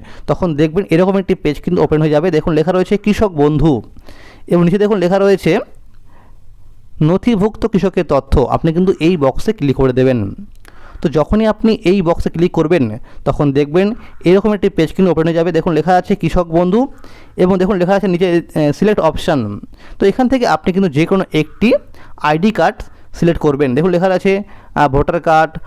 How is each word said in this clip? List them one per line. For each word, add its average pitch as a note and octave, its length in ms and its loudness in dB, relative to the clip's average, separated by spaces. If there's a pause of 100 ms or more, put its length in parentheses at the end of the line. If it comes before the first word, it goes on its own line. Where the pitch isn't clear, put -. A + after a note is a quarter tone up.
(280)
তখন D#3+ 280 -2
দেখবেন D#3+ 340 0
এরকম F#3 280 2
একটি F#3+ 180 -2
পেজ D3+ 260 -4
কিন্তু F3 220 0
ওপেন D#3 180 2
হয়ে D#3 80 2
যাবে। D#3 220 0
দেখুন D#3 220 0
লেখা D#3 180 0
রয়েছে F#3 260 0
কৃষক G#3 340 0
বন্ধু D3 500 2 (680)
এবং F3 180 2
নিচে F3 120 2
দেখুন G3+ 200 2
লেখা F3+ 220 2
রয়েছে G3 400 2 (1400)
নথিভুক্ত G3 640 0
কৃষকের F#3+ 420 0
তথ্য। C#3 340 0
আপনি B2 320 0
কিন্তু F#3 260 2
এই E3+ 180 2
বক্সে C#3 360 0
ক্লিক C#3 220 -2
করে C3 180 0
দেবেন। B2+ 260 2 (840)
তো E3+ 80 0
যখনই D#3 360 0
আপনি G#3+ 280 0
এই G3 280 0
বক্সে E3 280 -2
ক্লিক E3+ 220 -2
করবেন D#3+ 320 0 (420)
তখন C#3+ 260 0
দেখবেন D#3 440 0 (300)
এরকম G3 280 2
একটি F3 160 0
পেজ D#3+ 240 -2
কিন্তু F#3 180 2
ওপেন D#3+ 120 0
হয়ে E3 100 0
যাবে। E3 180 0
দেখুন D#3+ 220 0
লেখা D#3 220 2
আছে F3+ 200 0
কৃষক E3+ 320 0
বন্ধু F3+ 400 2 (500)
এবং F#3 200 2
দেখুন F#3+ 200 0
লেখা F3 180 2
আছে G3 120 0
নিচে, F3 340 0 (140)
আহ, D3 160 2
সিলেক্ট F3 300 0
অপশন। C3 580 0 (400)
তো - 60 2
এখান A#3 220 2
থেকে B3 200 0
আপনি E3 260 0
কিন্তু F#3+ 160 0
যে D3 160 0
কোনো F#3+ 180 0 (100)
একটি D#3+ 400 0 (440)
আইডি D#3+ 340 0
কার্ড E3 240 0 (380)
সিলেক্ট E3 280 0
করবেন। C#3 340 0
দেখুন E3 140 2
লেখা F3 180 2
আছে, F#3+ 360 0 (320)
আহ, D3 120 2
ভোটার C#3+ 340 0
কার্ড, D#3+ 300 2 (160)